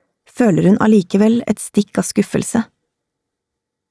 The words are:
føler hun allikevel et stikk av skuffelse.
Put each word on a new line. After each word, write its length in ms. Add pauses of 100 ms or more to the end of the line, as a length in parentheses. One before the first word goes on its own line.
(260)
føler 400
hun 160
allikevel 680
et 140
stikk 400
av 60
skuffelse. 560 (1300)